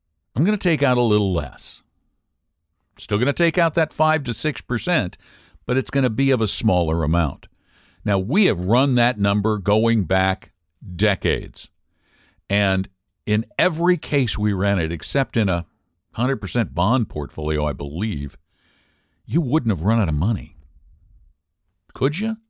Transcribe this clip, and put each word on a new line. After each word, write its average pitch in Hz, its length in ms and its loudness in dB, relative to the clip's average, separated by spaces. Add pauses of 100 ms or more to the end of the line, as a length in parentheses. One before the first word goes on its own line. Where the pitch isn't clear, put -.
(360)
I'm 139 80 2
gonna 208 120 2
take 170 260 0
out 127 140 2
a 123 60 2
little 104 320 2
less. - 480 -6 (1120)
Still - 220 -2
gonna 131 140 2
take 170 260 0
out 165 160 2
that 160 180 0
five 156 320 0
to 127 80 -4
six - 280 -4
percent, 123 580 -4 (480)
but 127 100 0
it's 131 140 -2
gonna 135 180 2
be 135 220 2
of 123 100 2
a 110 60 0
smaller 85 560 0
amount. 82 460 0 (560)
Now, 98 160 0
we 147 240 2
have 101 160 2
run 123 340 2
that 120 240 2
number 101 400 0
going 110 460 2
back 95 480 -2 (440)
decades. 87 720 -2 (800)
And 98 400 0 (380)
in 107 180 0 (140)
every 170 380 2
case 139 420 -2
we 104 140 0
ran 98 260 0
it, 80 140 -2
except - 440 -2
in 104 120 2
a 85 180 -2 (460)
hundred 127 240 -2
percent 95 400 -4
bond 107 320 0
portfolio, 76 580 -4
I 73 60 0
believe, 73 640 -6 (880)
you 131 140 0
wouldn't 120 360 0
have 76 60 -6
run 113 180 2
out 90 80 2
of 76 60 0
money. 87 420 -2 (1400)
Could 151 280 -2
you? 220 160 -4 (140)